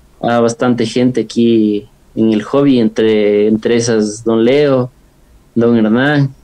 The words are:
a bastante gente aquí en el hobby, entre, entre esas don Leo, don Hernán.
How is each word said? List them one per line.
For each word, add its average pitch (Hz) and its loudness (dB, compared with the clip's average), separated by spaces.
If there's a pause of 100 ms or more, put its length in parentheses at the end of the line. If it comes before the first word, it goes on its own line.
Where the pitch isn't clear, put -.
(200)
a 117 0
bastante 117 0
gente 123 -2
aquí 107 0 (280)
en 110 0
el 107 -2
hobby, 139 0
entre, 107 0
entre 110 0
esas 110 -2
don 113 0
Leo, 131 0 (640)
don 117 2
Hernán. 131 0